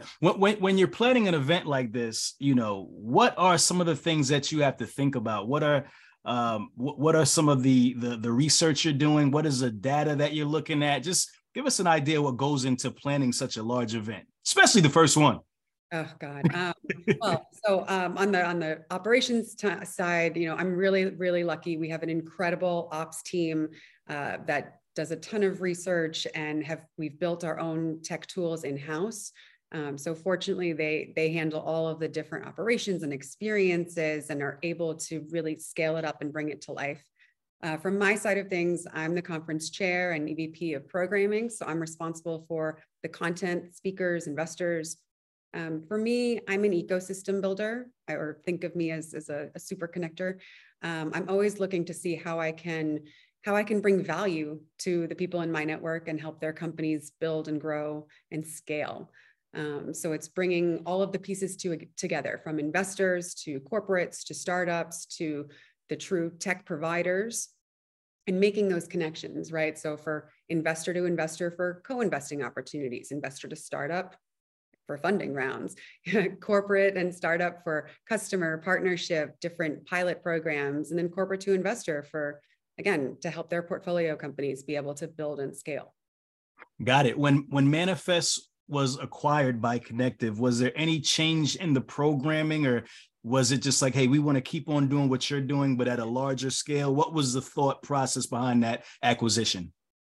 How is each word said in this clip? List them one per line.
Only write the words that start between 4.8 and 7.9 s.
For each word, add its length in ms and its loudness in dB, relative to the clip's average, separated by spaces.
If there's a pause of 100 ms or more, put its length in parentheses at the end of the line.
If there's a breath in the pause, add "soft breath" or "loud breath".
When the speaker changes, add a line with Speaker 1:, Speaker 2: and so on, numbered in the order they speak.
Speaker 1:
think 300 0
about? 340 -2
What 140 2
are, 220 4 (380 loud breath)
um, 520 -2
wh-, 220 -4
what 180 4
are 100 6
some 240 4
of 120 6
the, 340 6